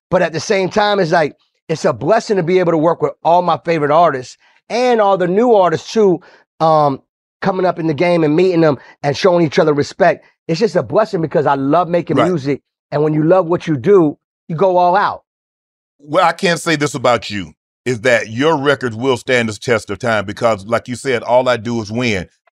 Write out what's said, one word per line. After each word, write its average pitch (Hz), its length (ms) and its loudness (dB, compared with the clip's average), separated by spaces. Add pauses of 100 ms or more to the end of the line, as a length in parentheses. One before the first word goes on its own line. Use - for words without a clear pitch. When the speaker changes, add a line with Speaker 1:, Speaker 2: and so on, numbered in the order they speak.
Speaker 1:
But 175 140 2
at 160 100 -4
the 156 60 -6
same 190 300 -2
time, 208 300 0
it's 160 120 0
like, 165 240 0 (320)
it's 160 180 -4
a 160 80 2
blessing 190 440 0
to 180 60 0
be 180 140 0
able 175 140 0
to 165 80 2
work 160 240 0
with 147 100 -2 (100)
all 175 200 2
my 165 200 -2
favorite 151 280 -2
artists 147 440 0 (340)
and 240 300 0
all 196 180 2
the 180 100 0
new 220 260 2
artists 175 400 0
too, 196 260 2 (400)
um, 151 440 2 (380)
coming 185 240 -2
up 175 140 0
in 160 80 -4
the 160 60 0
game 175 300 0
and 151 120 2
meeting 175 260 2
them 147 160 2 (260)
and 143 120 0
showing 175 300 2
each 147 140 -2
other 156 140 4
respect. 143 520 0 (220)
It's 165 120 -2
just 208 160 0
a 160 80 0
blessing 180 380 -2
because 156 240 0
I 143 100 2
love 147 320 0
making 165 300 -2
Speaker 2:
Right. - 100 2
Speaker 1:
music. 143 360 -2 (280)
And 147 120 0
when 156 100 0
you 151 100 0
love 180 220 4
what 165 220 -4
you 156 100 -2
do, 156 400 2 (300)
you 175 80 -8
go 180 220 2
all 180 180 2
out. 175 280 -2 (760)
Speaker 2:
Well, 156 260 0
I 170 60 2
can't 170 280 -2
say 165 160 -2
this 143 200 -2
about 123 340 0
you, 92 240 -10 (320)
is 120 160 -4
that 110 280 2
your 143 280 0
records 135 380 -2
will 123 220 -2
stand 120 320 -2
the 107 40 -8
test 110 360 -4
of 98 100 -8
time 107 260 -2
because, 104 400 -2
like 113 220 -4
you 123 80 -8
said, 117 280 -4
All 127 260 0
I 120 80 0
Do 113 240 -6
Is 104 100 -10
Win. 110 380 -4 (220)